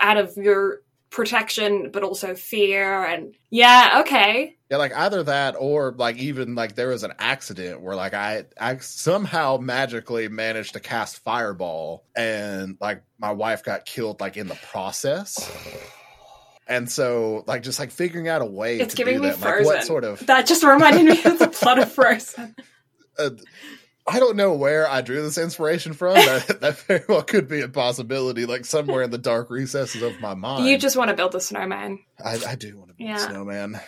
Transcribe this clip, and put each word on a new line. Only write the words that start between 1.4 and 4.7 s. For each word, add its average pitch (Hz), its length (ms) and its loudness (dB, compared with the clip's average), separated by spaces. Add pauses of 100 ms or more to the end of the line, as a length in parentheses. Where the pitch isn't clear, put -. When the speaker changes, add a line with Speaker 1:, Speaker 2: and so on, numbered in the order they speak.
Speaker 1:
but 202 100 -4
also 190 320 -6
fear, 196 720 -2
and 165 300 -6 (140)
yeah, 240 520 8
okay. 240 540 2 (140)
Speaker 2:
Yeah, 139 80 0